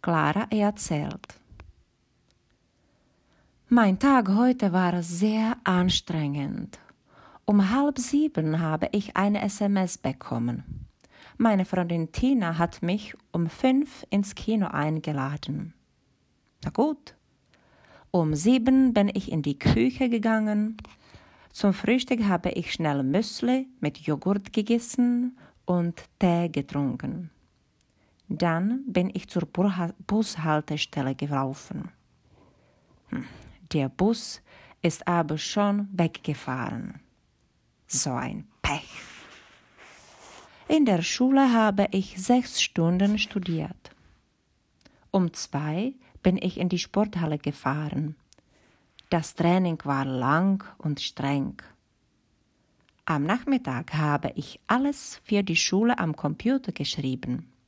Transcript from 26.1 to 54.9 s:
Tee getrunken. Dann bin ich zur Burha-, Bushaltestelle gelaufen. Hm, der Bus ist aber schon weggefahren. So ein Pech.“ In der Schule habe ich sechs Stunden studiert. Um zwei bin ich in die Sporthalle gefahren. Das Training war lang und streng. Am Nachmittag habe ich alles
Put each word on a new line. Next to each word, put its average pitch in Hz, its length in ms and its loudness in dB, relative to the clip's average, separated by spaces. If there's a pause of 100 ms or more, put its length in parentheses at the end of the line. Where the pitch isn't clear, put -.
Tee 170 300 4
getrunken. 143 800 -4 (960)
Dann 175 600 0
bin 185 260 0
ich - 160 -8
zur 170 140 -2
Burha-, 175 500 -2 (120)
Bushaltestelle 151 1120 -2
gelaufen. 139 760 -6 (1160)
Hm, - 160 -8 (460)
der 139 160 0
Bus - 540 -2 (400)
ist - 260 -2
aber 165 300 0
schon 202 560 -2
weggefahren. 131 1040 -4 (880)
So - 240 -2
ein 127 360 -6 (140)
Pech.“ - 280 -4 (1800)
In 311 180 6
der 180 180 4
Schule 262 500 4
habe 208 380 4
ich 190 300 -4
sechs 247 400 2
Stunden 185 560 2
studiert. 175 760 -6 (1200)
Um 180 220 2
zwei 156 600 -4 (300)
bin 185 140 6
ich - 200 -2
in 185 120 0
die 175 100 0
Sporthalle 175 580 -2
gefahren. 147 800 -4 (920)
Das 165 260 0
Training 175 480 2
war 139 220 0
lang 151 600 2 (140)
und 147 200 -4
streng. - 640 -4 (1400)
Am 147 200 0
Nachmittag 240 720 -2
habe 151 400 0
ich - 320 -12
alles 277 580 -2